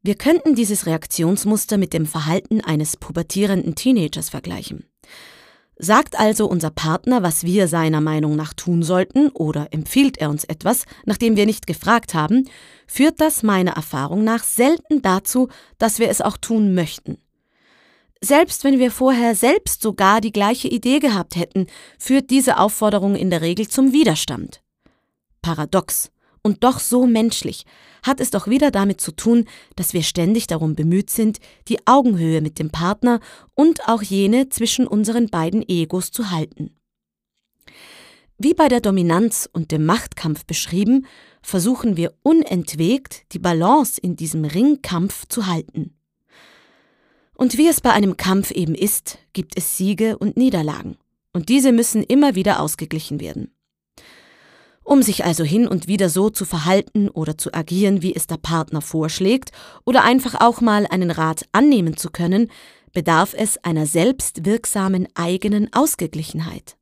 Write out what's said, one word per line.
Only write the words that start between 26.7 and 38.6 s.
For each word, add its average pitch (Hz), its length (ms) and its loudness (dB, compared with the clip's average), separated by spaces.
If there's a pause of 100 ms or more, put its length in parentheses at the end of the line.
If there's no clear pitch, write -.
so 247 280 2
menschlich, 226 580 0 (380)
hat 262 160 0
es 262 100 -2
doch - 180 -4
wieder 269 220 2
damit 196 320 0
zu 160 140 -8
tun, 233 300 2 (300)
dass - 180 -6
wir 165 100 0
ständig 190 420 0
darum 156 300 -2
bemüht 170 340 0
sind, 220 300 0 (300)
die - 180 -2
Augenhöhe 185 540 4
mit 156 180 -6
dem 156 100 -4
Partner 208 520 0 (340)
und 320 320 2
auch 226 140 0
jene 208 480 0
zwischen 233 360 -2
unseren 220 420 0
beiden 175 400 -2
Egos 175 440 -2
zu 220 180 -6
halten. 160 460 -6 (1600)
Wie 285 160 2
bei 311 140 4